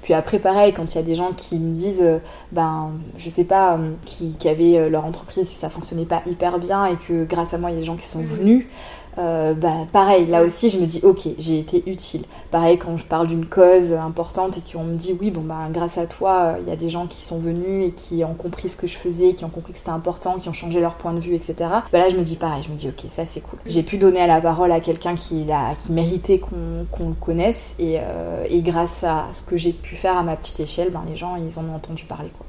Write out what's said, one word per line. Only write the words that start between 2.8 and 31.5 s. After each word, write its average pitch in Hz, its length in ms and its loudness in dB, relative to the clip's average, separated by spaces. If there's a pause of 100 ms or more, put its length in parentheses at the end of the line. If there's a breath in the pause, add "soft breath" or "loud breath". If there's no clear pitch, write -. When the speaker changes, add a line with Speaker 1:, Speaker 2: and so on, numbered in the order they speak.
Speaker 1:
je 170 100 -12
sais 170 160 2
pas, 190 300 6
euh, 160 160 -2 (160)
qui, 160 320 -8
qui 170 100 2
avaient, 170 300 6
euh, 156 100 4
leur 156 160 0
entreprise, 170 460 -6
ça - 180 -8
fonctionnait 165 380 -6
pas 170 180 -2
hyper 175 340 0
bien 196 280 0
et 180 100 0
que 165 280 -2
grâce 170 280 -2
à 170 60 -4
moi, 175 120 -4
il 170 40 -4
y - 20 -4
a 165 40 -4
des 160 60 -6
gens 165 100 -6
qui 170 100 -14
sont 160 140 -8
Speaker 2:
Mhm. 160 60 -4
Speaker 1:
venus, 196 400 4 (520 loud breath)
euh, 165 340 0
bah, 160 160 0 (240)
pareil, 196 320 6
là 170 160 4
Speaker 2:
Ouais. 170 60 8
Speaker 1:
aussi, 196 240 2
je 196 80 0
me 175 80 2
dis, « 160 180 -4
Ok, 190 240 6 (100)
j'ai 160 200 -2
été 175 280 0
utile. » - 360 -8 (280 loud breath)
Pareil, 170 280 6
quand 170 180 -4
je 165 80 -8
parle 165 220 0
d'une 165 180 -2
cause 180 480 8
importante 165 640 -4
et 170 60 -10 (100)
qu'on 165 120 -6
me 165 120 -4
dit, « 175 240 -4
Oui, 208 100 0
bon, 170 120 -6
bah, 160 280 -8
grâce 170 280 -4
à 170 80 -2
toi, 190 260 0
euh, 175 300 4
il 175 80 -8
y - 20 -4
a 160 40 -4
des 165 120 -4
gens 175 180 -4
qui - 160 -12
sont - 160 -8
venus 175 500 -2
et - 20 -2
qui 170 340 -4
ont 160 80 -4
compris 170 380 -8
ce - 80 -10
que - 80 -6
je 175 100 -6
faisais, 180 380 2
qui 185 100 -10
ont 165 60 -6
compris 165 220 -12
que 175 60 -12
c'était - 120 -8
important, 175 500 -2
qui 180 80 -10
ont 165 60 -6
changé 170 260 -2
leur 170 140 2
point 170 180 -6
de 170 80 -2
vue, 175 140 -2
et 170 60 0
cetera. » 170 520 -2
Bah, 180 60 6
là, 180 100 6
je 185 80 2
me 185 60 2
dis 165 140 -4
pareil, 151 300 -4
je 156 40 -10
me 151 60 -8
dis, « 143 120 -6
Ok, - 220 -10
ça, 165 160 -6
c'est 160 140 -10
cool. » - 260 -16
Speaker 2:
Mhm. 226 60 -6
Speaker 1:
J'ai 165 100 2
pu 196 160 -4
donner 185 240 6
à 175 40 6
la 165 140 6
parole 170 320 2
à 165 80 4
quelqu'un 165 340 -2
qui 165 300 -4
l'a, 143 300 0 (100)
qui 175 80 -4
méritait 170 460 2
qu'on, 170 520 -6
qu'on 165 200 -6
le 156 40 -4
connaisse 175 640 -2
et, 160 200 0
euh, - 500 -6
et 175 140 2
grâce 170 420 -2
à 156 280 0
ce - 100 -14
que 175 160 -2
j'ai 170 140 0
pu - 220 -10
faire 185 220 0
à 180 60 0
ma 165 140 -2
petite - 240 -10
échelle, 170 300 -4
ben, 165 160 -8
les 160 100 -8
gens, 180 200 -8
ils 165 220 -8